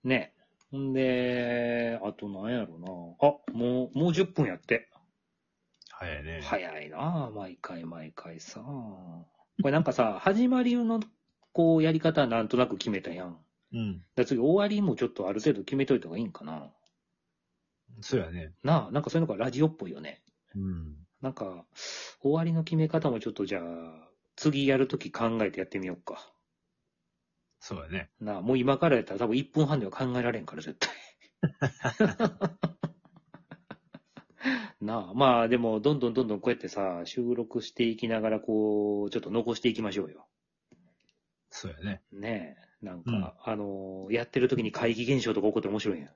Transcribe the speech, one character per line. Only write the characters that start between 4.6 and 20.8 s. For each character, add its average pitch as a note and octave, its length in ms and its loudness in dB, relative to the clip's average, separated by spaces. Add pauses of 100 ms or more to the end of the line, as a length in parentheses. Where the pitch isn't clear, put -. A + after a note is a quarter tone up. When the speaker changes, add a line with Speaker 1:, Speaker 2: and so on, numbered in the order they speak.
Speaker 1:
て。 - 280 -2 (1000)
Speaker 2:
早 D#2 280 -8
い D2 40 -12
ね。 E2 200 -8
Speaker 1:
早 E2 380 -4
い - 80 -14
な D3+ 360 -2
あ、 A#2 60 -10
毎 F#2+ 300 -10
回 E2+ 240 -12
毎 E2 300 -12
回 E2 240 -14
さ。 - 220 -16
こ F#2+ 640 -12 (400)
れ C#3 60 6
な D#3 80 4
ん E3 40 4
か B2+ 80 2
さ、 A2+ 280 2
<laughs> - 40 -10
始 A3 240 4
ま B3+ 160 4
り A#3+ 120 4
の、 A3+ 260 0 (500)
こ E3 260 6
う、 D#3 60 6
や D#3+ 80 6
り D#3+ 80 4
方 D#3 260 4
な A#2 160 2
ん A2 60 0
と - 100 2
な B2+ 100 6
く G2 100 -4
決 - 120 -4
め F#2+ 120 0
た E2+ 100 -8
や F2+ 140 -8
ん。 E2+ 140 -14 (340)
Speaker 2:
う - 20 -10
ん。 G#2 220 -2
Speaker 1:
だ E2+ 60 -16
か - 20 -20 (120)
ら B2 80 4
次 B2+ 140 0
終 D3+ 180 4
わ G#3 100 4
り G#3 140 0
も D#3+ 140 2
ち - 80 0
ょ - 40 2
っ - 20 -2
と F#2+ 180 -4
あ G2 60 -2
る G#2 60 -2
程 C#3 140 2
度 G2+ 100 -4
決 C#3 120 -4
め C3+ 120 2
と C3+ 80 6
い G#2 40 0
た - 80 -8
方 E2 40 -12
が F2+ 80 -8
い - 20 -4
い - 40 -2
ん G2+ 60 -8
か - 140 -16
な。 D#2 260 -12 (1300)
Speaker 2:
そ C3 160 -2
う G2 40 2
や E2 100 -6
ね。 E2+ 220 -10 (100)
Speaker 1:
な C3+ 260 2
あ、 - 20 -8
な C#3 80 0
ん D3 40 -2
か - 60 -4
そ E3 80 0
う E3 40 4
い E3 40 4
う - 20 -8
の G#2+ 60 -4
が G2+ 100 -2
ラ B2+ 60 0
ジ C3 140 2
オ D#3+ 40 6
っ D#3+ 80 -2
ぽ F#3+ 120 -8
い - 40 -10
よ C#2 100 -12
ね。 D2+ 200 -14 (340)
Speaker 2:
う G2 40 -4
ん。 E2 360 -6 (260)